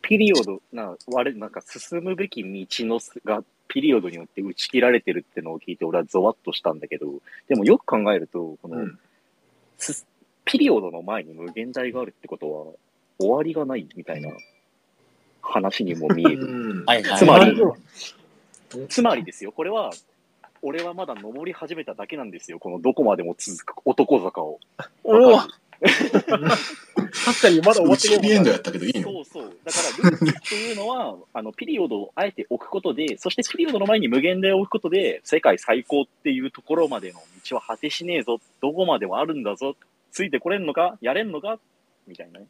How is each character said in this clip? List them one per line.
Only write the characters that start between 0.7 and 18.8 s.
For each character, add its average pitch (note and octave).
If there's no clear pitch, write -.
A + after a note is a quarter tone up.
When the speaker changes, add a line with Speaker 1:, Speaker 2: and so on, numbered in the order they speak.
Speaker 1:
な、 G#2+
我 B2+
々、 A2
な G#2+
ん G#2
か、 F2+
進 -
む F#3
べ G3
き A2
道 F#2+
の A2+
す-、 -
が、 G#2+
ピ C3+
リ D3
オ G#2
ド F2
に E2+
よ E2
っ -
て -
打 G2
ち -
切 B2
ら B2
れ A2+
て -
る F2
っ -
て F2
の E2
を D#2+
聞 F2+
い E2
て、 E2+
俺 E2
は D#2+
ゾ F#2
ワ A2
ッ -
と E2
し -
た E2
ん D2+
だ D2
け D#2
ど、 D2+
で C#3
も G#2
よ A3+
く -
考 G#2
え F#2
る D#2+
と、 E2
こ F2
の、 E2
Speaker 2:
う -
ん。 -
Speaker 1:
す-、 -
ピ -
リ C#4+
オ B2
ド F2+
の E2+
前 G2
に D#2
無 E2
限 A#2
大 B2+
が B2+
あ -
る G2
っ -
て -
こ -
と D2+
は、 D2+
終 G2
わ C#3+
り D#3+
が D#3
な C3
い E2
み E2+
た D#2+
い D2+
な D2+
話 -
に F2
も D#2
見 E2+
え -
る。 C2
Speaker 2:
う A2+
ん。 -
Speaker 3:
は A#2+
い G#2+
は G2
い。 -
Speaker 1:
つ F#3+
ま -
り、 -
Speaker 4:
な G#3+
る G#3+
ほ -
ど。 C3